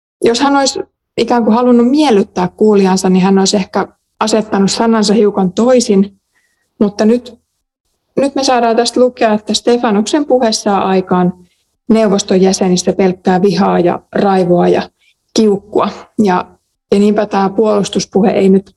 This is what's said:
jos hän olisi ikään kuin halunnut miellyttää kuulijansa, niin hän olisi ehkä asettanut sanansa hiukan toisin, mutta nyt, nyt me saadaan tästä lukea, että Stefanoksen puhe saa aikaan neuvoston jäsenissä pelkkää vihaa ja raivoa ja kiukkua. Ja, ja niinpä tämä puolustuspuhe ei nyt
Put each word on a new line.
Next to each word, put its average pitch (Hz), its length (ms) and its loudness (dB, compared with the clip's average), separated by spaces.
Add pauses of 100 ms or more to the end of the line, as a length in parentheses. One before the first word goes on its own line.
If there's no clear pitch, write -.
(240)
jos 240 160 0
hän 277 160 0
olisi 269 240 -2 (380)
ikään 240 260 0
kuin 214 120 0
halunnut 240 340 2
miellyttää 247 580 0
kuulijansa, 196 640 0
niin 185 140 2
hän 196 160 2
olisi 196 180 0
ehkä 190 300 -4 (320)
asettanut 214 520 -2
sanansa 226 420 0
hiukan 196 400 0
toisin, 220 680 0 (580)
mutta 208 260 -2
nyt, 240 340 -2 (800)
nyt 277 180 -2
me 277 80 -4
saadaan 240 320 0
tästä 240 240 -2
lukea, 247 340 0
että 214 200 -4
Stefanoksen 240 720 -2
puhe 254 260 0
saa 196 360 -2
aikaan 180 460 0 (560)
neuvoston 202 520 0
jäsenissä 190 520 0
pelkkää 185 480 -2
vihaa 185 380 0
ja 175 200 0 (160)
raivoa 180 520 0
ja - 220 -2 (440)
kiukkua. 202 560 -2 (340)
Ja, 180 280 -2 (400)
ja 202 80 2
niinpä 208 260 2
tämä 196 240 -2
puolustuspuhe 202 800 -2
ei 196 200 0
nyt 196 280 0